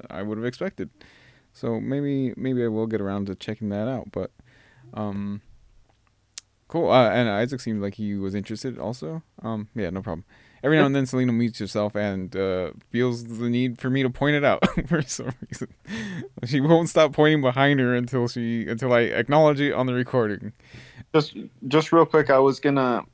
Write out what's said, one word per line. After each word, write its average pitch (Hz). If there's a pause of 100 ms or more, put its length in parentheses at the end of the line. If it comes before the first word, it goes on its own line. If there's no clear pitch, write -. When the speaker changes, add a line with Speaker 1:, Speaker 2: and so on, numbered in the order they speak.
(100)
Speaker 1:
I 92
would 107
have 117
expected. 127 (640)
So 113
maybe, 135
maybe 127
I 117
will 110
get 110
around 98
to 95
checking 107
that 104
out, 120
but, - (640)
um, 101 (1300)
cool. 156
Uh, 117
and 117
Isaac 120
seemed 107
like 101
he 104
was 98
interested 110
also. 156 (200)
Um, 107
yeah, 95
no 92
problem. 85 (380)
Every 151
now 143
and 139
then, 135
Selena 127
mutes 117
herself 104
and, 98
uh, 92 (180)
feels 120
the 117
need 123
for 131
me 135
to 127
point 143
it 143
out 110 (160)
<laughs> 170
for 160
some - (180)
reason. - (760)
She 131
won't 165
stop 156
pointing 151
behind 135
her 123
until 123
she, 117
until 120
I 120
acknowledge 143
it 143
on 127
the 127
recording. 110 (600)
Speaker 2:
Just, 151 (320)
just 156
real 165
quick, 151
I 135
was 135
gonna, 131